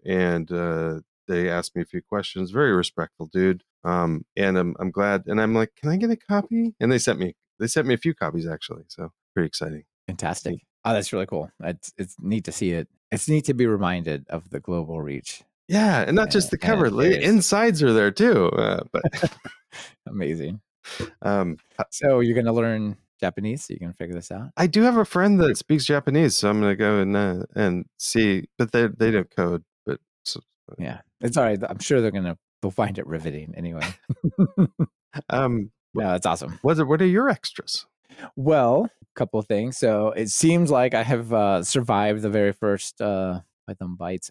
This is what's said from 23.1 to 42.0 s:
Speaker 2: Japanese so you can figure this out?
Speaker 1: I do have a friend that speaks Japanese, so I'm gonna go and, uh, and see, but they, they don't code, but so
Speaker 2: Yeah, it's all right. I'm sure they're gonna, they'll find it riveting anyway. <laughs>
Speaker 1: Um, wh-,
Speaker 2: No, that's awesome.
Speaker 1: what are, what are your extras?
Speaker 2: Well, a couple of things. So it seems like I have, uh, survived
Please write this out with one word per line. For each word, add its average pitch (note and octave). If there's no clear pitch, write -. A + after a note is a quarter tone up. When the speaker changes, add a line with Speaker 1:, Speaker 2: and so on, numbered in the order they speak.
Speaker 2:
Japanese G#2
so -
you E2+
can F2
figure F2
this E2+
out? G#2+
Speaker 1:
I F3+
do G3+
have A#3+
a G#3+
friend G3
that C#3+
speaks D3+
Japanese, C#3+
so G#2
I'm G#2+
gonna G2+
go G#2
and, G2
uh, F#2+
and F2+
see, G2+
but A#2+
they, A#2
they A2+
don't G2
code, F2
but -
so -
Speaker 2:
Yeah, G2+
it's A#2+
all C3+
right. G#2+
I'm G2
sure C3+
they're A2
gonna, F2+
they'll F#2+
find G2+
it -
riveting D#2
anyway. E2
<laughs> F#3+
Speaker 1:
Um, A#2+
wh-, G#2+
Speaker 2:
No, G2
that's F2+
awesome. E2+
Speaker 1:
what D#3
are, D3+
what D#3
are F#3+
your A3
extras? -
Speaker 2:
Well, C#3
a -
couple A2
of G#2
things. A2+
So G#2+
it G#2+
seems E3
like B2+
I A2+
have, A#2
uh, G2
survived G#2+